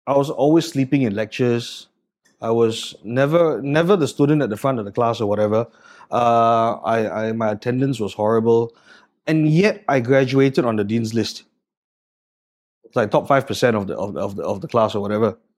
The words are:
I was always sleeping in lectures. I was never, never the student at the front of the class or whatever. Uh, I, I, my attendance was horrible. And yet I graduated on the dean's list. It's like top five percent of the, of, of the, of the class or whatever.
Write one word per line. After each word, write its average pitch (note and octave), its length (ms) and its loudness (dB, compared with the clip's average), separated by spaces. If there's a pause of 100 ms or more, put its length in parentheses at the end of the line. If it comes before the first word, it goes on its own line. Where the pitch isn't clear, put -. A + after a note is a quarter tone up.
I C3+ 100 0
was C#3 140 2
always D#3 380 2
sleeping C3+ 340 -2
in A2 120 0
lectures. A#2+ 720 -4 (540)
I A2+ 100 -4
was A2+ 540 0
never, C#3 580 0
never D#3+ 340 2
the D3 120 -2
student D3 340 2
at A2+ 80 -2
the G#2+ 60 -6
front C3 240 -4
of G#2 40 -8
the G2 60 -10
class A#2 300 -2
or G#2+ 80 -2
whatever. G#2+ 400 0 (420)
Uh, A#2 640 2 (100)
I, A2 460 -2
I, A2 40 -4
my A2+ 180 -2
attendance B2 500 -4
was G2+ 140 -6
horrible. A2+ 600 2 (540)
And D#3 200 2
yet F3+ 400 2
I C#3 120 2
graduated C3+ 640 2
on A#2 100 0
the G#2 80 0
dean's A2 320 -2
list. A2 300 -4 (1400)
It's - 120 -20
like A2 160 2
top D3+ 160 0
five C#3 180 2
percent A2+ 300 0
of G2+ 100 -2
the, - 100 -8
of, G2 200 -8
of G2 200 -6
the, F2 60 -8
of F#2+ 180 -4
the E3 80 -10
class A2 280 0
or G2+ 40 -2
whatever. G#2 380 -2 (200)